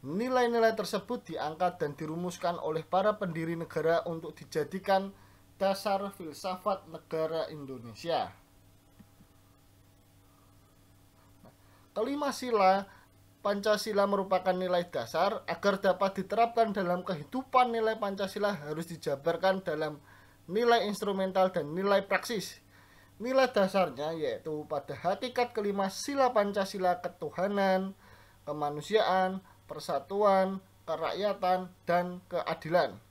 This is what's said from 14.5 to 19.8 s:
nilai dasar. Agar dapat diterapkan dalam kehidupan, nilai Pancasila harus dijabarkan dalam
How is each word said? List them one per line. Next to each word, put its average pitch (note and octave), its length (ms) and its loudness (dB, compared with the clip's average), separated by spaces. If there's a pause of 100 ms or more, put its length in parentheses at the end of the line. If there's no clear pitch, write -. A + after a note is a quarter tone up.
nilai F3+ 400 0
dasar. E3 560 0
Agar F#3+ 320 2
dapat F#3+ 420 2
diterapkan A3+ 540 2
dalam F3+ 320 0
kehidupan, A#3+ 640 0
nilai A3 240 0
Pancasila G3+ 560 -2
harus D#3 400 -6
dijabarkan E3 720 0
dalam D#3 400 -4 (480)